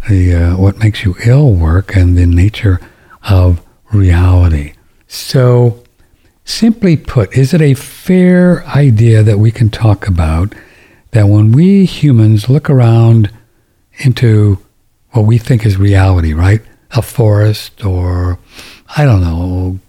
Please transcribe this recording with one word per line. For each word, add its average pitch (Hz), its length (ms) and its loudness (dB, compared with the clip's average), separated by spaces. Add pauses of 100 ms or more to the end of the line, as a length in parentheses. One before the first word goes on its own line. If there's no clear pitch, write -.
the, 92 260 0
uh, 85 220 0
What 98 220 0
Makes 110 260 -2
You 90 100 -2 (120)
Ill 131 260 2
work 85 420 -2
and 90 220 2
the 90 80 2
nature 92 560 0 (480)
of 90 320 2 (320)
reality. 87 800 0 (340)
So, 123 760 -2 (640)
simply 214 500 0
put, - 400 -4
is 131 160 0
it 175 80 0
a 143 140 2
fair 180 960 0
idea 113 540 2
that 107 160 2
we 110 120 2
can 113 180 -2
talk 104 400 -2
about 85 460 -2 (560)
that 104 180 0
when 107 240 2
we 185 320 2
humans 110 640 0
look 147 220 0
around 113 600 2 (680)
into 107 600 0 (520)
what 107 160 0
we 113 100 2
think 113 300 -2
is 98 100 0
reality, 95 560 0
right? 95 300 0 (300)
A 113 100 -4
forest 107 840 -2
or, 90 540 -4 (580)
I 151 80 0
don't 110 160 2
know 90 580 -4 (100)